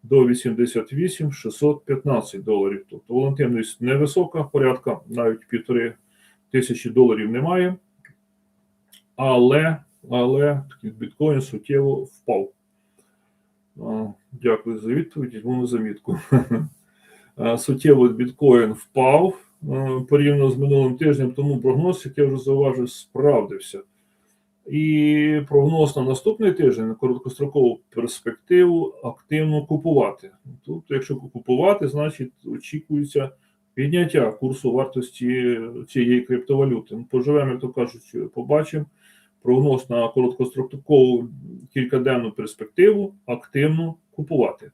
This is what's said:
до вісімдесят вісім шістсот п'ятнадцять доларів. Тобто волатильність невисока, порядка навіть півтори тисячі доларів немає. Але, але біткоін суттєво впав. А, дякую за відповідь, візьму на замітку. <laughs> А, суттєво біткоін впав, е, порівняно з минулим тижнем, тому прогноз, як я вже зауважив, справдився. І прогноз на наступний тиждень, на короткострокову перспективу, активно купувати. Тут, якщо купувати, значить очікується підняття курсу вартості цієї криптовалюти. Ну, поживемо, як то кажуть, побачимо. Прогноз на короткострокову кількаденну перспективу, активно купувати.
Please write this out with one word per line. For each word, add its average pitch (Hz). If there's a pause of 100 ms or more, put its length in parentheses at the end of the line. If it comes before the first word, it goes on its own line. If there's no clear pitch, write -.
до 127
вісімдесят 120
вісім 156
шістсот 147
п'ятнадцять 127
доларів. 98
Тобто -
волатильність 127
невисока, 147
порядка 131
навіть 113
півтори 117 (560)
тисячі 123
доларів 110
немає. 180 (1400)
Але, 131 (340)
але 135 (200)
біткоін 131
суттєво 139
впав. - (1300)
А, 110 (260)
дякую 117
за 110
відповідь, 135
візьму 123
на 123
замітку. 117 (140)
<laughs> 147 (680)
А, 117
суттєво 131
біткоін 120
впав, 139 (340)
е, 131
порівняно 143
з 127
минулим 139
тижнем, 139
тому 143
прогноз, 139
як 131
я 143
вже 135
зауважив, 135
справдився. 107 (840)
І 151
прогноз 147
на 131
наступний 185
тиждень, 120
на 113
короткострокову 127 (100)
перспективу, 165 (100)
активно 151
купувати. 147 (340)
Тут, 82
якщо 135
купувати, 147
значить 147 (140)
очікується 143 (440)
підняття 147
курсу 131
вартості 123 (280)
цієї 123
криптовалюти. 127
Ну, 120
поживемо, 135
як 123
то 135
кажуть, 120
побачимо. 147 (560)
Прогноз 131
на 117
короткострокову 127 (460)
кількаденну 123
перспективу, 196 (120)
активно 156 (160)
купувати. 139